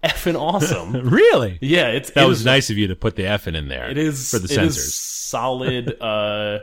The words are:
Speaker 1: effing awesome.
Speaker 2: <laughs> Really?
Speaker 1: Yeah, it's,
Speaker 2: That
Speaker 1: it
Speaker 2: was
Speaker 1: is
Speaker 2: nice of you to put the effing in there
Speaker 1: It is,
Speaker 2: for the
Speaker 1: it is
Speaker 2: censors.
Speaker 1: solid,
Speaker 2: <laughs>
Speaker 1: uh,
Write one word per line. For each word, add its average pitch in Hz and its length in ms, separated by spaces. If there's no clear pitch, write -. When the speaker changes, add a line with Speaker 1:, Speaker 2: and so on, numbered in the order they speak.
Speaker 1:
effing 165 340
awesome. 135 540
Speaker 2:
<laughs> 127 160
Really? 143 520
Speaker 1:
Yeah, 147 280
it's, 120 240
Speaker 2:
That 143 120
Speaker 1:
it 131 40
Speaker 2:
was 117 120
Speaker 1:
is 113 60
Speaker 2:
nice 131 240
of 107 80
you 104 100
to 92 80
put 110 200
the 98 80
effing 98 320
in 76 120
there 64 220
Speaker 1:
It 135 80
is, 147 320
Speaker 2:
for 123 80
the 90 60
Speaker 1:
it - 60
is - 60
Speaker 2:
censors. 135 380
Speaker 1:
solid, 127 1040
Speaker 2:
<laughs> - 40
Speaker 1:
uh, 104 600